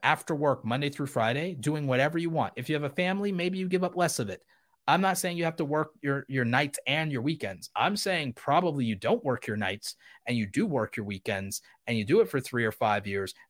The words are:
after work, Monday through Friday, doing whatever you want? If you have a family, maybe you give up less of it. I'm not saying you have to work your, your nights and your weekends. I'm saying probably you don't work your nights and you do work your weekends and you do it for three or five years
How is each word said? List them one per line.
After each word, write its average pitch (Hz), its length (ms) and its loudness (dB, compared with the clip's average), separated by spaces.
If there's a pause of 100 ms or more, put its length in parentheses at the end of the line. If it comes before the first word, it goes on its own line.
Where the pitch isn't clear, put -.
after 151 320 2
work, 143 300 2
Monday 135 240 0
through 143 160 -4
Friday, 135 500 0
doing 147 320 0
whatever 139 300 4
you 170 120 -2
want? 147 280 0
If 123 100 -6
you 151 80 0
have 147 80 -2
a 143 60 -2
family, 196 420 0
maybe 180 260 -2
you 185 120 -2
give 180 160 2
up 180 100 -4
less 175 240 2
of 110 100 -4
it. 92 140 -10 (420)
I'm 156 140 6
not 190 180 2
saying 175 200 -2
you 170 80 0
have 160 100 -2
to 165 80 -2
work 151 280 0 (100)
your, 139 260 -2
your 135 160 0
nights 131 420 2
and 156 240 0
your 131 120 -2
weekends. 107 520 -4
I'm 156 220 2
saying 165 380 -2
probably 147 500 0
you 110 140 0
don't 147 260 0
work 127 240 -2
your 110 80 -2
nights 101 400 -4 (300)
and 123 100 0
you 113 100 0
do 135 200 0
work 135 320 -2
your 107 80 -4
weekends 98 560 -6 (260)
and 117 100 0
you 107 60 0
do 147 160 4
it 233 80 4
for 135 140 -2
three 120 240 -2
or 107 80 0
five 104 340 0
years 98 260 -4 (160)